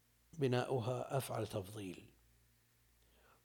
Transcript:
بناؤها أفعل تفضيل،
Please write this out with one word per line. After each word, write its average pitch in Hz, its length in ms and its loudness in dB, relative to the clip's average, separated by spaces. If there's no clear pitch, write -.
بناؤها 127 840 2
أفعل 120 300 0
تفضيل، 101 580 -6